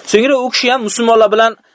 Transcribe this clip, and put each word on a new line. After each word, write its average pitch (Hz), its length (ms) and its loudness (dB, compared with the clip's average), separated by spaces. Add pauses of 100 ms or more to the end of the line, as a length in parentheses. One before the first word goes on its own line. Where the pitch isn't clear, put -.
So'ngra 247 300 2
u 247 140 -4
kishi - 180 -4
ham 254 140 0
musulmonlar 220 480 2
bilan 226 220 0 (220)